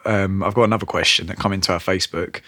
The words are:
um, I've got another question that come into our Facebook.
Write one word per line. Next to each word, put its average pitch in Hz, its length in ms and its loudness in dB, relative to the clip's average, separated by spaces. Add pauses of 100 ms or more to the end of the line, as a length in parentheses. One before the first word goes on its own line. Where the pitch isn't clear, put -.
um, 98 380 0
I've 104 100 0
got 120 100 4
another 107 220 2
question 82 420 0
that 87 100 -8
come 98 160 0
into 95 180 -2
our 90 80 0
Facebook. 92 680 -4